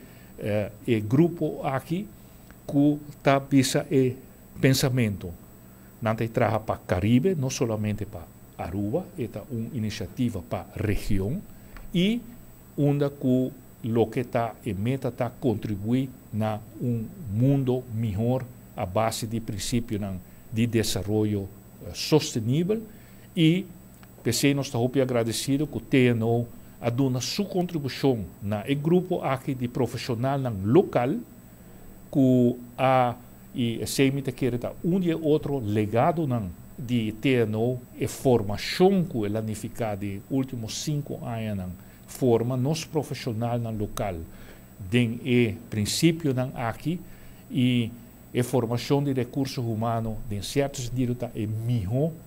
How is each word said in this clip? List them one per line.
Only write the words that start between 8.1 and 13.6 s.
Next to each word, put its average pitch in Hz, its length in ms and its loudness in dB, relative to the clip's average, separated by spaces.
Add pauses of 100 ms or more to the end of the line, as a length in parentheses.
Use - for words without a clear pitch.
Aruba, 101 480 -4 (140)
eta 110 320 -6
un 113 220 -6
iniciativa 107 680 -4
pa 92 260 -8 (100)
região 104 640 0 (520)
e 208 280 2 (580)
onda 143 320 2
ku 131 400 2 (340)